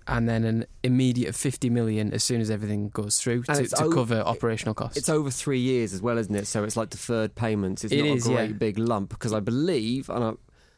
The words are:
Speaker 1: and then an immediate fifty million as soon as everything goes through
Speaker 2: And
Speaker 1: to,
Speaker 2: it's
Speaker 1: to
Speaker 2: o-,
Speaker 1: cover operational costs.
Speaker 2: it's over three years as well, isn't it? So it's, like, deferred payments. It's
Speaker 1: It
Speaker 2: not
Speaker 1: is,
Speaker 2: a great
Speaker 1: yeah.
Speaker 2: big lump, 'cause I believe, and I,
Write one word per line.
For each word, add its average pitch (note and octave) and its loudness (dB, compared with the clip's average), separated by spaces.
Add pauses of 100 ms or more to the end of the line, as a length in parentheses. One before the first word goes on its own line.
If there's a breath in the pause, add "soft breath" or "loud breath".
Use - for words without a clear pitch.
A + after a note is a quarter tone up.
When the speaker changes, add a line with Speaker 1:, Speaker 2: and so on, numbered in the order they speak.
Speaker 1:
and A#2 2
then A2+ 2
an A2+ 0 (160)
immediate B2 2
fifty B2+ 0
million G#2+ 2
as G#2+ 0
soon A#2+ 0
as G#2+ 0
everything G#2 -2
goes G#2 -2
through B2 0
Speaker 2:
And D3 0
Speaker 1:
to, C#3 2
Speaker 2:
it's A#2 -2
Speaker 1:
to D#3 2
Speaker 2:
o-, E3 2
Speaker 1:
cover A#2+ 2
operational A2 0
costs. G#2+ -6
Speaker 2:
it's D3 -2
over D3+ 2
three C3 -2
years B2 2
as F#2+ -6
well, A#2 0
isn't G#2 0
it? G2+ -2
So G#2+ 0
it's, G#2+ -4
like, A2+ -2
deferred A2 -2
payments. G#2 -2
It's A2 -2
Speaker 1:
It C#3+ 4
Speaker 2:
not D3 2
Speaker 1:
is, A#2+ 0
Speaker 2:
a A#2 2
great A2+ 2
Speaker 1:
yeah. G#2+ -6
Speaker 2:
big G#2+ 0
lump, A2 -2
'cause A2+ -2
I G#2+ 0
believe, B2 0
and A#2 -2
I, A2 0 (460 soft breath)